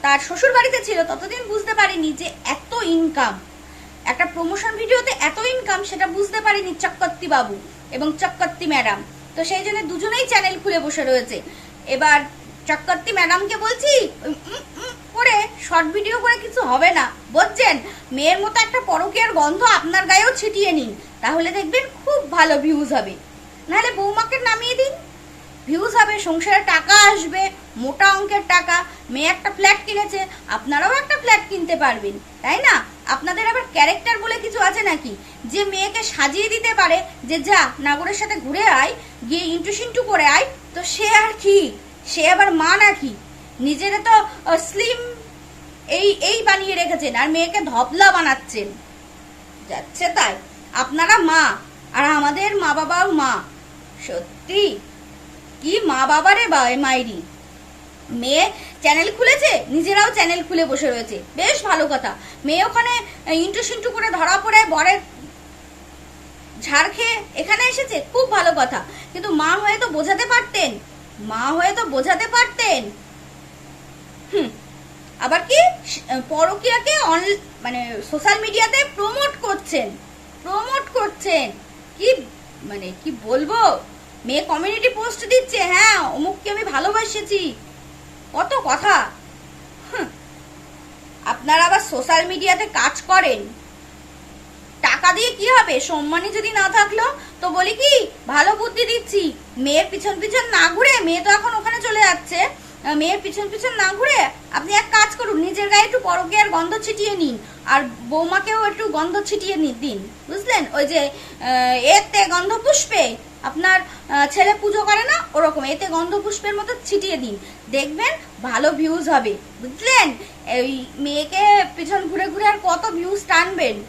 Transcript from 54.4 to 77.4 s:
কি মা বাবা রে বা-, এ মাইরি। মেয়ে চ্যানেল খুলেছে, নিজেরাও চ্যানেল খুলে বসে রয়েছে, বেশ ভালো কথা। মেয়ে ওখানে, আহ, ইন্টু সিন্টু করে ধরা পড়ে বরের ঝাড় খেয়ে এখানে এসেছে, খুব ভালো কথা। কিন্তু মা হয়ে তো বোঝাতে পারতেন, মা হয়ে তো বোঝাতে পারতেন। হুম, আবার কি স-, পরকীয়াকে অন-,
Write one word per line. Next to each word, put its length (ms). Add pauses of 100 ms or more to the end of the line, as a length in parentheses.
কি 180
মা 260
বাবা 280
রে 140
বা-, 220
এ 60
মাইরি। 460 (880)
মেয়ে 420 (280)
চ্যানেল 360
খুলেছে, 520
নিজেরাও 420
চ্যানেল 320
খুলে 220
বসে 260
রয়েছে, 320 (140)
বেশ 260
ভালো 280
কথা। 260 (280)
মেয়ে 200
ওখানে, 260
আহ, 420
ইন্টু 300
সিন্টু 280
করে 200
ধরা 280
পড়ে 260
বরের 360 (1600)
ঝাড় 260
খেয়ে 340 (120)
এখানে 300
এসেছে, 360 (120)
খুব 180
ভালো 260
কথা। 280 (280)
কিন্তু 180
মা 260
হয়ে 220
তো 100
বোঝাতে 380
পারতেন, 520 (420)
মা 320
হয়ে 200
তো 120
বোঝাতে 420
পারতেন। 640 (1400)
হুম, 160 (720)
আবার 280
কি 80 (320)
স-, 100 (300)
পরকীয়াকে 720
অন-, 380 (260)